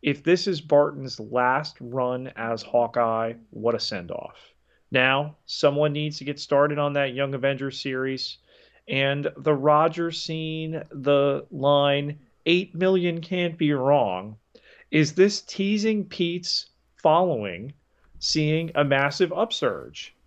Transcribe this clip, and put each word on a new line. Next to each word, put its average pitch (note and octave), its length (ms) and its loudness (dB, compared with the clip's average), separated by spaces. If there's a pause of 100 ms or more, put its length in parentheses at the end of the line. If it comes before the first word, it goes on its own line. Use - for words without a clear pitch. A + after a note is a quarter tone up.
If C#3+ 200 -2
this F3 220 2
is E3+ 160 -2
Barton's C#3+ 580 0
last B2 600 0
run B2+ 560 -4
as A2+ 260 -6
Hawkeye, A#2 720 0 (160)
what A#2 240 0
a A2 60 -2
send-off. - 580 -8 (540)
Now, C3+ 460 2 (100)
someone D3 460 2
needs D3+ 260 -4
to C3+ 40 -12
get C#3+ 160 -6
started D3 380 2
on D3 160 0
that C#3 220 0
Young C#3 180 -2
Avengers C3+ 480 -4
series." C3 560 -6 (500)
And C#3 500 0
the D3 160 0
Roger D#3+ 580 2
scene, D#3+ 760 -8
the C#3 640 0
line, C#3+ 680 2 (280)
"Eight F3+ 260 2
million F3 480 2
can't F3 360 -4
be D3+ 140 2
wrong." A2+ 680 2 (520)
Is D#3 240 2
this G3+ 280 4
teasing G#3 640 -2
Pete's F3 640 -4 (320)
following C#3+ 760 0 (460)
seeing D#3 540 0
a D3 100 2
massive C#3+ 480 2
upsurge? C3+ 840 -4 (120)